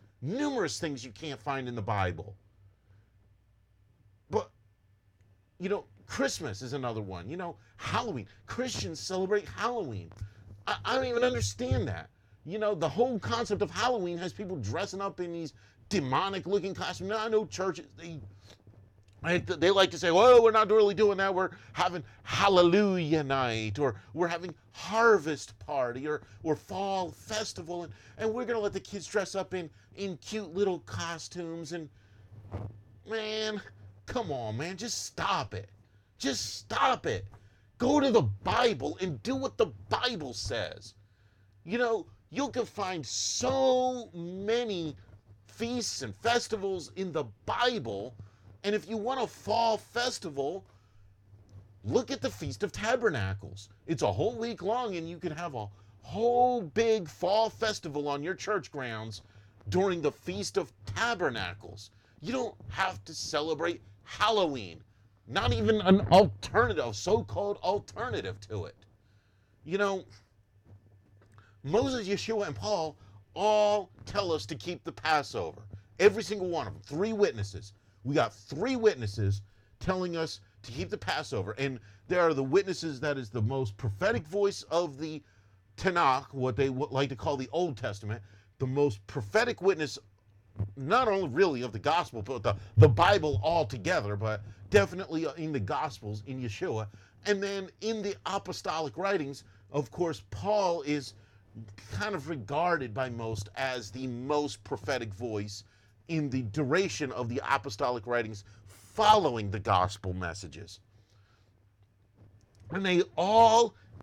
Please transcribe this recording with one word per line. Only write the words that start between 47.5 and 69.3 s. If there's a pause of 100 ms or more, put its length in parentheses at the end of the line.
and
if
you
want
a
fall
festival, (1160)
look
at
the
Feast
of
Tabernacles. (160)
It's
a
whole
week
long,
and
you
can
have
a (340)
whole
big
fall
festival
on
your
church
grounds (480)
during
the
Feast
of (140)
Tabernacles. (300)
You
don't (140)
have
to
celebrate (220)
Halloween, (460)
not
even
an (100)
alternative,
so-called
alternative (100)
to
it. (920)